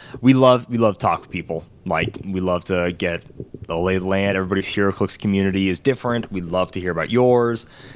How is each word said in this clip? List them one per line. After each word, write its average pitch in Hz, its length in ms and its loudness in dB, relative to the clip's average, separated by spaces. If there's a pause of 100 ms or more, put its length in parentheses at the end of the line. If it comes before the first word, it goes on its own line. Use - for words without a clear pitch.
(220)
We 127 100 6
love, 127 380 6
we 120 80 -2
love 110 180 4
to - 40 -14
talk 85 220 0
with - 80 -20
people. 82 360 -8 (180)
Like, 82 400 -2
we 95 160 -4
love 90 240 0
to 90 320 0
get 85 260 -4 (440)
the 82 100 -4
lay 92 200 0
of 92 80 -2
the 95 40 -4
land. 98 280 0
Everybody's 95 300 -2
HeroClix 98 520 -2
community 98 500 0
is 90 100 -2
different. 120 540 -2
We 95 80 -6
love 90 320 -2
to 95 80 -8
hear 90 100 -4
about 80 200 -4
yours. 120 560 2 (300)